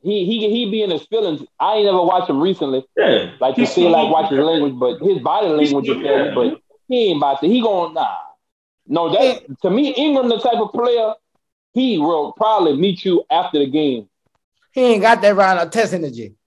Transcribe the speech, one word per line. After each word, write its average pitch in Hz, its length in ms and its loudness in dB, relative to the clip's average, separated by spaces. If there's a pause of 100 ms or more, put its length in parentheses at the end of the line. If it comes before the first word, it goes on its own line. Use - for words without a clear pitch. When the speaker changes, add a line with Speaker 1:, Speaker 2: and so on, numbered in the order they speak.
Speaker 1:
he, 196 240 -2
he, 214 260 -2
he 226 200 -2
be 214 120 -2
in 196 80 -4
his 151 160 -4
feelings. 196 340 -4 (180)
I 190 160 0
ain't 208 100 2
never 185 180 2
watched 185 260 0
him 139 100 0
recently. 147 460 -2 (100)
Speaker 2:
Yeah, 95 360 2 (100)
Speaker 1:
Like - 160 0
you 240 60 4
Speaker 2:
he's - 100 -2
Speaker 1:
say, 175 160 4
like, 160 140 4
Speaker 2:
not 147 80 -2
Speaker 1:
watch 156 200 0
his 135 80 0
language, 147 400 0
but 123 260 -2
his 185 160 2
body 180 260 -2
Speaker 2:
He's 151 260 2
Speaker 1:
language 131 160 -2
Speaker 2:
not 131 80 -2
Speaker 1:
is - 60 -10
there. 147 240 0
Speaker 2:
yeah. - 80 -6
Speaker 1:
But 240 260 -2 (260)
he 240 220 0
ain't 156 80 0
about 143 240 0
to. 151 80 0
He 247 120 4
gon-, 180 320 -2
nah. 120 220 -4 (720)
No, 165 240 -2
that, 196 80 0 (300)
Speaker 3:
Yeah. 135 140 -14
Speaker 1:
to 190 60 2
me, 262 260 0
Ingram 269 340 0
the 226 100 0
type 240 200 0
of 214 120 -4
player, 233 420 0 (600)
he 247 240 0
will 151 360 -2
probably 196 440 0
meet 180 260 -2
you 180 280 0
after 170 260 -2
the 143 80 2
game. 135 420 -2 (680)
Speaker 3:
He 262 80 -2
ain't 233 200 4
got 226 220 4
that 202 120 6
Ron 190 220 4
Artest 170 360 -2
energy. 117 420 -8 (120)